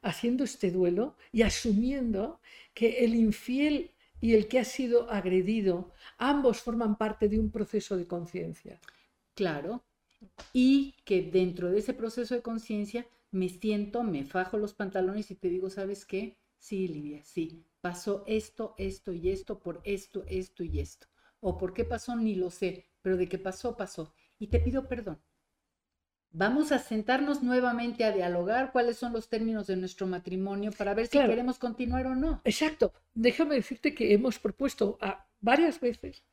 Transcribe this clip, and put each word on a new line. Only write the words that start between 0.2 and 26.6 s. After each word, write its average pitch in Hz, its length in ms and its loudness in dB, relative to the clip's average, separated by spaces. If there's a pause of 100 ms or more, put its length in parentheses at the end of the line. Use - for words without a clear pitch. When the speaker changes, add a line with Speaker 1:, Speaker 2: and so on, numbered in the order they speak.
Speaker 1:
este 202 260 -2
duelo 180 460 2 (160)
y 220 100 4
asumiendo 233 960 0 (340)
que 233 300 2
el 226 120 4
infiel 254 720 2 (300)
y 226 140 4
el 214 140 8
que 254 120 4
ha 226 40 2
sido 240 460 2
agredido, 185 840 0 (240)
ambos 269 460 2
forman 226 340 0
parte 214 320 0
de 214 120 2
un 220 100 0
proceso 208 460 -4
de 175 100 -4
conciencia. 170 720 -8 (540)
Speaker 2:
Claro, 175 500 -4 (680)
y 269 400 6 (100)
que 185 180 2
dentro 175 480 0
de 202 100 4
ese 226 120 -4
proceso 226 420 -4
de 240 60 -2
conciencia 226 680 -6 (240)
me 185 200 -2
siento, 208 520 -2
me 160 220 -2
fajo 185 320 -4
los 208 160 -2
pantalones 196 580 -2
y 185 40 -12
te 180 160 -4
digo, 185 180 -2
"¿Sabes 196 380 -8
qué? - 320 -6 (200)
Sí, 190 300 -4
Livia, 147 360 -10
sí, - 380 -8 (200)
pasó 196 440 -4
esto, 214 520 -4
esto 196 340 -8
y 175 160 -2
esto, 190 320 -4
por 175 240 -10
esto, 196 420 -6
esto 185 380 -6
y 151 160 -2
esto. - 260 -10 (340)
O 180 180 -2
por 185 160 -4
qué 233 100 -2
pasó, 233 320 -6
ni 220 200 0
lo 185 140 -2
sé, 180 360 -6 (160)
pero 185 160 0
de 180 100 0
qué 190 100 -6
pasó, 190 380 -6
pasó. 175 380 -10 (240)
Y 214 80 -8
te 247 140 4
pido 262 280 -2
perdón. 214 320 -8 (1120)
Vamos 233 400 2